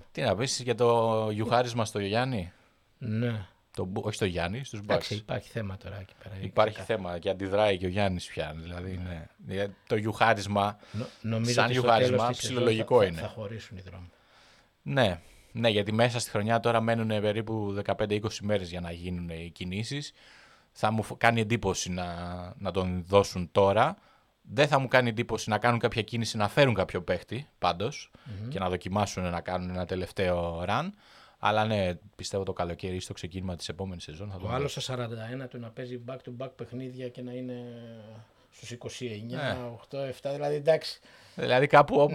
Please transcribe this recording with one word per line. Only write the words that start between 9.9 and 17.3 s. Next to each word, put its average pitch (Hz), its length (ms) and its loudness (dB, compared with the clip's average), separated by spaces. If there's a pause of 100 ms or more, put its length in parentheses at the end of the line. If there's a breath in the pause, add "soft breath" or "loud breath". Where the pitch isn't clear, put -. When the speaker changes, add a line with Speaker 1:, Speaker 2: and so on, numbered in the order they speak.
Speaker 1:
γιουχάρισμα, 104 840 2 (140 loud breath)
Speaker 2:
Νο-, 107 140 -6 (140)
νομίζω 113 320 -2
Speaker 1:
σαν 113 120 4
Speaker 2:
ότι 123 100 2
στο 127 80 4
Speaker 1:
γιουχάρισμα, 123 340 6
Speaker 2:
τέλος 120 120 2
της 123 100 -2
σεζόν 127 180 -4
Speaker 1:
ψιλολογικό 117 420 6
Speaker 2:
θα, 104 60 8
Speaker 1:
είναι. 82 160 0
Speaker 2:
θα - 80 -6
χωρίσουν 107 480 -12
οι 92 40 -12
δρόμοι. 90 300 -16 (720 soft breath)
Speaker 1:
Ναι, 120 380 2 (320 soft breath)
ναι, 117 160 2
γιατί 104 240 2
μέσα 117 260 4
στη - 120 -4
χρονιά 110 300 2
τώρα 117 200 4
μένουνε 110 400 2
περίπου 107 520 0